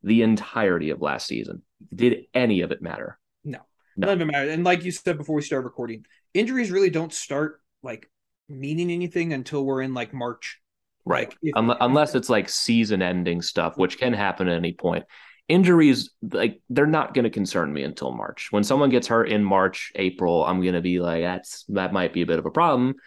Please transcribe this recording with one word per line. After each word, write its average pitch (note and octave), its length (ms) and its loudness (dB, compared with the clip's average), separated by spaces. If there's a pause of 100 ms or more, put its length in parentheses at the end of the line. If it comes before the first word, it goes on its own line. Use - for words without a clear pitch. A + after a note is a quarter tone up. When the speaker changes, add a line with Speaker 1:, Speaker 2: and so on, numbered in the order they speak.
Speaker 1:
the A2+ 200 4
entirety G#2 680 0
of D2 120 -6
last D2 240 -4
season. - 360 -8 (320)
Did A#2 380 2
any A2+ 300 2
of E2 100 -2
it - 80 -8
matter? - 380 -10 (260)
Speaker 2:
No. C#3+ 140 -10 (380)
Speaker 1:
No. G2 100 -2
Speaker 2:
None F#3+ 160 2
of D#3 60 -2
it D3+ 40 -4
mattered. C#3+ 180 0
And E3 140 -2
like F3+ 200 2
you F3+ 60 -6
said E3+ 280 -4
before D3+ 160 -6
we D3 80 0
started C3+ 220 -4
recording, A2+ 400 -10 (280)
injuries A#3 380 0
really F#3 200 4
don't D#3 220 -4
start, D3+ 480 -6 (220)
like, A#2 280 -14 (380)
meaning D3+ 420 -4
anything E3+ 420 -2
until C#3 320 -4
we're C3+ 180 -2
in, C3 120 -4
like, A#2+ 180 -6
March. B2 480 -10 (440)
Speaker 1:
Right. - 240 0
Speaker 2:
Like, - 140 -20
if D#3+ 120 -2
Speaker 1:
Unle-, A2+ 260 2
unless C#3 340 4
it's, A#2 140 -2
like, G#2+ 200 2
season-ending F#2 920 0
stuff, E2 340 -2
which F#2 220 0
can B2+ 140 0
happen G2 360 0
at F2 80 2
any E2+ 160 -2
point. E2+ 320 -2 (440)
Injuries, E3 640 6 (120)
like, G#2+ 460 -2
they're C#3 180 2
not D#3 280 0
gonna B2 160 2
concern F#2 420 -2
me D2 100 -4
until C2+ 300 -6
March. - 380 -10
When G#2 140 2
someone C3+ 260 2
gets A#2+ 160 2
hurt A2+ 220 2
in G#2 160 2
March, F#2+ 520 0
April, F2+ 480 2
I'm F#2 200 0
gonna F2+ 160 0
be F2+ 200 0
like, E2+ 220 0
"That's, F2+ 480 -6
that F#2 220 -2
might F#2 200 0
be F2 100 0
a E2 40 -2
bit E2 120 2
of E2 80 -4
a D#2+ 40 -6
problem," C3+ 440 2 (120)